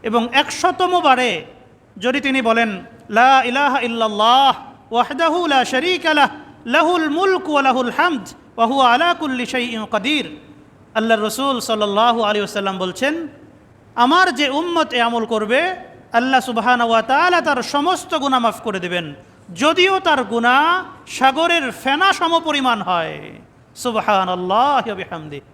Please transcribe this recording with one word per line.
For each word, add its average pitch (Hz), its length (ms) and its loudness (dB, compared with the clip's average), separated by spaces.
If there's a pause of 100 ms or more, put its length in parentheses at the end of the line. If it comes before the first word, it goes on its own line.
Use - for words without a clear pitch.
এবং 233 300 -2
একশতম 359 680 0
বারে 247 440 0 (540)
যদি 247 220 -2
তিনি 262 220 -2
বলেন, 226 420 0 (260)
"লা 254 340 6
ইলাহা 262 360 0
ইল্লাল্লাহ 233 840 2 (260)
ওয়াহদাহু 302 560 0
লা 269 180 2
শারীকা 320 500 -2
লাহ, 285 140 4 (380)
লাহুল 311 420 2
মুলকু 349 440 0
ওয়া 285 100 2
লাহুল 254 280 0
হামদ 294 380 -2 (280)
ওয়া 233 100 2
হুয়া 262 260 4
আলা 339 220 2
কুল্লি 262 320 -6
শাইইন 233 400 -6
কাদির।" 214 500 -4 (580)
আল্লাহর 220 280 2
রাসূল 247 380 -2
সাল্লাল্লাহু 220 600 0
আলাইহি 208 180 0
ওয়াসাল্লাম 196 380 -4
বলছেন, 269 500 -4 (680)
"আমার 311 400 4
যে 269 160 0
উম্মত 330 420 -2
এ 247 80 0
আমল 233 240 0
করবে, 233 520 -2 (360)
আল্লাহ 254 280 2
সুবহানাহু 240 500 0
ওয়া 226 120 4
তাআলা 320 380 2
তার 277 220 0
সমস্ত 339 520 -2
গুনাহ 269 260 0
মাফ 220 200 -2
করে 196 200 -6
দেবেন, 175 340 -6 (400)
যদিও 359 440 2
তার 302 260 0
গুনাহ 262 600 2 (220)
সাগরের 285 640 0
ফেনা 311 420 0
সমপরিমাণ 302 720 0
হয়।" 165 380 -4 (560)
সুবহানাল্লাহি 214 1120 0
ওয়া 202 40 -6
বিহামদি। 160 460 -12 (120)